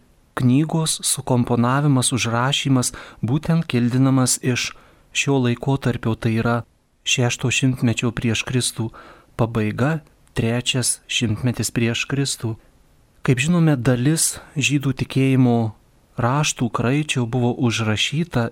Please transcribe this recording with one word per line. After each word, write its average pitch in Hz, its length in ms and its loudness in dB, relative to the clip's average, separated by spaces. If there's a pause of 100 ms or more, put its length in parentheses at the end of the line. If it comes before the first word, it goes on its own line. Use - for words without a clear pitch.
(380)
knygos 156 680 2
sukomponavimas, 127 1120 2
užrašymas 123 760 0 (260)
būtent 156 480 0
kildinamas 127 720 2
iš 123 300 -2 (420)
šio 139 320 0
laikotarpio, 120 720 -2
tai 113 240 0
yra 117 180 0 (460)
šešto 123 480 -2
šimtmečio 127 560 0
prieš 113 320 -2
Kristų 113 480 -4 (480)
pabaiga, 113 600 -2 (380)
trečias 120 600 -2 (100)
šimtmetis 113 640 -2
prieš 117 320 0
Kristų. 131 500 -4 (680)
Kaip 131 160 2
žinome, 165 320 4
dalis 127 640 0 (160)
žydų 139 480 0
tikėjimo 131 560 4 (600)
raštų 127 520 0
kraičių 127 560 0
buvo 120 320 0
užrašyta 117 960 0